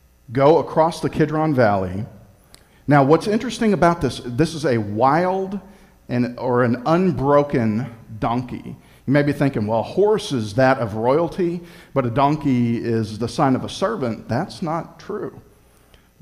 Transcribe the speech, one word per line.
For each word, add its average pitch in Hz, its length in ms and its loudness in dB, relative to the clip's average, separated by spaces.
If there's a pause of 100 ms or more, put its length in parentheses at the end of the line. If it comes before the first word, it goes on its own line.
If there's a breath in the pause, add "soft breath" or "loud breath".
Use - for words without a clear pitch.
(320)
go 139 280 6
across 165 400 0
the 147 100 -2
Kidron 156 460 0
Valley. 101 500 2 (800 soft breath)
Now, 139 180 6
what's 160 220 4
interesting 220 480 0
about 170 280 2
this, 127 220 -4
this 143 300 -2
is 151 140 -4
a 120 100 2
wild 170 840 0 (480 loud breath)
and, 123 300 -2
or 123 260 0
an 123 220 0
unbroken 143 1040 2 (320)
donkey. 123 560 -6 (320 soft breath)
You 131 60 2
may 143 100 4
be 143 100 0
thinking, 135 320 0
"Well, 113 140 0
a 104 40 0
horse 208 480 0
is 110 220 -4
that 131 240 4
of 113 160 -4
royalty, 165 680 0 (300 loud breath)
but 131 140 0
a 117 60 -4
donkey 135 680 2
is 107 400 -2
the 117 100 -4
sign 135 280 0
of - 80 -2
a 104 60 -8
servant." 170 600 -6
That's - 320 -4
not 160 380 -8
true, - 420 -12 (800 soft breath)